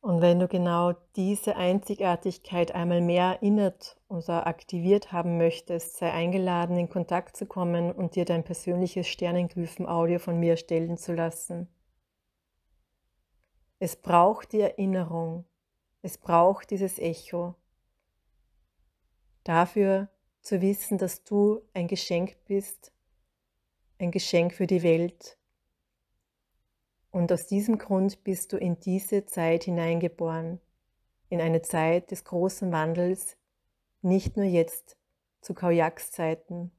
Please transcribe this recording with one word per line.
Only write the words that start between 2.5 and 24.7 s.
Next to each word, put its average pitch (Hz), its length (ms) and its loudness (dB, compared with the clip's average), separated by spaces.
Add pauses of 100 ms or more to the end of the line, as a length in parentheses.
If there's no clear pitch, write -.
einmal 175 260 0
mehr 175 240 2
erinnert 202 840 0
und 170 220 -8
aktiviert 170 840 0
haben 170 260 0
möchtest, 170 580 0
sei 170 160 -2
eingeladen, 175 680 0
in 170 100 -2
Kontakt 180 480 -4
zu 196 100 -8
kommen 175 460 -2
und 175 220 -6
dir 175 100 0
dein 170 200 0
persönliches 175 640 -4
Sternenglyphen-Audio 170 1080 -2
von 170 200 -2
mir 170 140 4
erstellen 165 460 -2
zu - 140 -8
lassen. 170 560 -6 (2000)
Es 175 160 -6
braucht 180 560 2
die 214 80 2
Erinnerung, 175 840 -2 (580)
es - 140 -10
braucht 175 540 4
dieses 190 280 -4
Echo. 175 560 -6 (1900)
Dafür 190 640 2 (320)
zu 190 200 -2
wissen, 202 380 0
dass 185 260 -4
du 208 360 2 (140)
ein 175 120 -2
Geschenk 180 500 -4 (100)
bist, - 460 -6 (1040)
ein 175 120 -2
Geschenk 175 440 0
für 185 120 -2
die 175 160 2